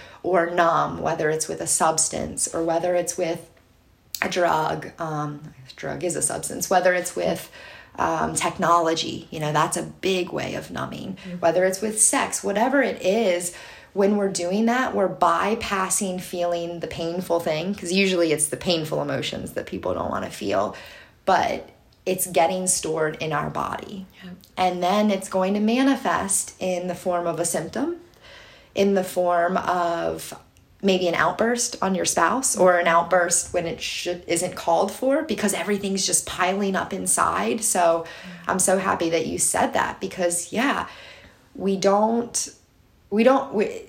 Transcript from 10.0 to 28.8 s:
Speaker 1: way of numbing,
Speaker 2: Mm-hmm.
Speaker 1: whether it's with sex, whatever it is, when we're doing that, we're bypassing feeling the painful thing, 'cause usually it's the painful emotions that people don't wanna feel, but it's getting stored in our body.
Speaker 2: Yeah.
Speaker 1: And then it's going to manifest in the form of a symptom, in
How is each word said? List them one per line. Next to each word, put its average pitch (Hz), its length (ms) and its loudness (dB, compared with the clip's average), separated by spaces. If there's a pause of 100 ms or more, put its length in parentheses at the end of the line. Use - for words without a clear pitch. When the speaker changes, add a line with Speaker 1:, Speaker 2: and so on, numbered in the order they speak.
Speaker 1:
way - 240 -6
of - 160 -8
numbing, - 560 -8
Speaker 2:
Mm-hmm. 180 140 -10
Speaker 1:
whether 170 240 4
it's 190 160 0
with 214 200 -2
sex, - 440 2
whatever 226 360 2
it 208 240 -2
is, 185 480 2 (400)
when 202 260 4
we're 196 100 2
doing 190 380 0
that, 247 280 0
we're 196 140 2
bypassing 185 1120 0
feeling 175 600 -2
the 165 60 -6
painful 170 540 -2
thing, 170 340 -2
'cause 175 180 -6
usually 185 380 4
it's 147 180 2
the - 80 -4
painful 156 440 -2
emotions - 520 -4
that - 120 -6
people - 300 -4
don't - 160 -2
wanna - 180 -4
feel, - 480 -2 (480)
but - 460 2 (340)
it's 185 220 -2
getting 180 400 2
stored 160 560 0
in 156 100 -4
our 151 160 -2
body. 156 560 -6 (180)
Speaker 2:
Yeah. 185 80 -16 (280)
Speaker 1:
And 180 240 0
then 208 280 4
it's 196 200 -2
going 190 240 2
to 208 60 0
manifest 220 1000 2
in 180 280 -2
the 175 60 -4
form 175 320 -2
of 165 140 -2
a 175 60 0
symptom, 214 500 -2 (800)
in 202 200 4